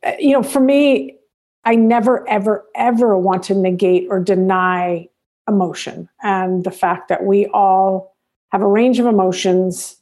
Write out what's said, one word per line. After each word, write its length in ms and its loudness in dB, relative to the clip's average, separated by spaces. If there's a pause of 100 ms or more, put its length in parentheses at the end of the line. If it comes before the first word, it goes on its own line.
uh, 160 -4
you 140 2
know, 100 2
for 160 -2
me, 580 2 (460)
I 120 2
never, 520 2
ever, 380 -2 (100)
ever 420 2
want 260 -2
to 120 -2
negate 540 0
or 100 -2
deny 880 0 (400)
emotion. 640 -4 (140)
And 400 -2
the 80 -6
fact 380 -4
that 140 -2
we 240 0
all 680 0 (360)
have 100 -2
a 60 0
range 320 2
of 60 2
emotions 960 0